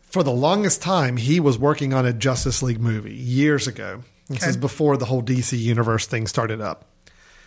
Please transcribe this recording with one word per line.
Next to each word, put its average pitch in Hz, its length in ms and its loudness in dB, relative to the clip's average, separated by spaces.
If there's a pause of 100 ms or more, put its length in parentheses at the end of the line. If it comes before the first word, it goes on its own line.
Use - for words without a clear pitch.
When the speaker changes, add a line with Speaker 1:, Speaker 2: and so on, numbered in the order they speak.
Speaker 1:
For 185 140 0
the 139 80 2
longest 170 500 2
time, 147 360 2
he 139 220 2
was 135 200 2
working 143 340 2
on 131 140 2
a 120 60 2
Justice 123 500 -2
League 120 180 0
movie 107 320 -2
years 131 540 0
ago. 104 340 -10 (260)
This 131 140 -6
Speaker 2:
Okay. 175 80 -2
Speaker 1:
is 123 80 -2
before 139 400 0
the 120 80 -4
whole 127 160 -2
D 127 200 0
C 120 160 -4
Universe 113 500 0
thing 110 180 -4
started 110 360 -4
up. 98 240 -8 (600)